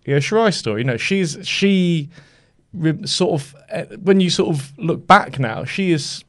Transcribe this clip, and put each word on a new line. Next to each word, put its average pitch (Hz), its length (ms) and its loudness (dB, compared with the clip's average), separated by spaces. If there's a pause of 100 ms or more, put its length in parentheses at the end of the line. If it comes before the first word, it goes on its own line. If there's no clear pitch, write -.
Io 139 100 2
Shirai's 214 380 2
story. 107 240 -2
You 123 60 -2
know, 123 100 0
she's, 180 500 -2
she 175 640 2 (640)
re-, 160 340 -2
sort 165 340 0
of, - 140 -18 (140)
eh, - 160 -8 (180)
when 190 180 4
you 180 100 4
sort 170 260 0
of - 220 -10
look 165 280 -4
back - 320 2
now, 110 260 -4
she 185 280 -2
has - 360 -4